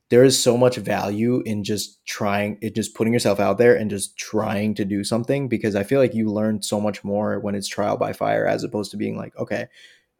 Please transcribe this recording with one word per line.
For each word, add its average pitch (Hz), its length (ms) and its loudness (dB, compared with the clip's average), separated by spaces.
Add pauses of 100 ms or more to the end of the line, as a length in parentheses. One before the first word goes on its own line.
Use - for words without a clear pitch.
there 120 140 8
is 135 180 6
so 117 160 4
much 123 200 4
value 104 680 -2
in 104 200 -4
just 104 420 -6
trying, 104 560 -2
it, 110 140 -6
just 107 180 -4
putting 113 180 0
yourself 104 280 2
out 101 180 2
there 120 160 8
and 107 160 0
just 98 260 -6
trying 107 580 -2
to 107 100 -2
do 101 180 -2
something, 123 460 -2
because 110 260 -2
I 101 80 0
feel 139 160 0
like 123 160 4
you 110 160 0
learn 107 320 0
so 107 180 -2
much 104 220 -4
more 101 380 -2
when 104 160 -4
it's 98 100 -6
trial 104 300 -2
by 104 160 -2
fire, 107 340 -2
as 110 160 0
opposed 107 300 -6
to 104 40 -12
being 107 200 -6
like, 110 200 -12
"Okay, 113 300 -6 (540)